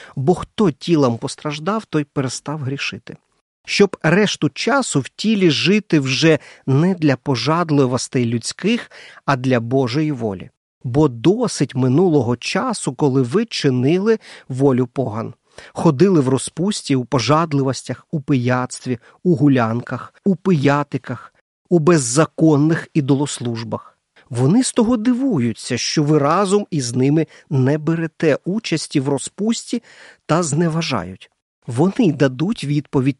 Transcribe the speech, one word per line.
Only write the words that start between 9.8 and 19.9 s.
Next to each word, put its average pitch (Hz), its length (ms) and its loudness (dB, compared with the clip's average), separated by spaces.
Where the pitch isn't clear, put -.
волі. 110 380 -8
Бо 139 240 2
досить 160 640 0
минулого 131 640 2
часу, 208 560 -6
коли 135 300 2
ви 139 220 0
чинили 170 720 0
волю 127 380 2
поган. 110 480 -6
Ходили 170 480 4
в 127 80 2
розпусті, 143 680 -2
у 127 80 -2
пожадливостях, 139 1080 -2
у 160 100 -4
пияцтві, 127 800 -2
у 180 120 2
гулянках, 120 800 0